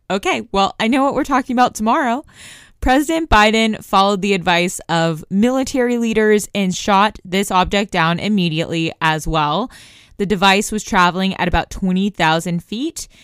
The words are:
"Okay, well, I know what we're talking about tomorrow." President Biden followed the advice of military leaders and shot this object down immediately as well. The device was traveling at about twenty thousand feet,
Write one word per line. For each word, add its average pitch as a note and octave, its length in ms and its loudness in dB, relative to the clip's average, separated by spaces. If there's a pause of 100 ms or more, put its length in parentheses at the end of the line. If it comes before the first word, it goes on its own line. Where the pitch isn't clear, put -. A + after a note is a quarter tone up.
"Okay, A3+ 420 -4
well, G3 280 0
I A3+ 80 -2
know C4 160 2
what C#4 100 0
we're C#4+ 100 -2
talking C4 300 -2
about B3 220 2
tomorrow." B3 500 -2 (540)
President D#4 500 0
Biden A3 540 4
followed G3 400 2
the G3+ 100 2
advice F3 460 0 (100)
of E3 400 0
military B3 720 0
leaders G#3+ 560 2
and F#3+ 180 -2
shot G#3 500 0
this F#3+ 280 -4
object G3 400 0
down E3+ 260 0
immediately E3 760 -2 (100)
as D#3+ 260 0
well. D#3+ 420 -2 (480)
The G3+ 80 -2
device G3 460 2
was G#3+ 120 -6
traveling F#3 520 0
at F3+ 120 -2
about E3 220 -2
twenty F#3+ 400 -2
thousand E3 540 -2
feet, C4+ 440 -8 (160)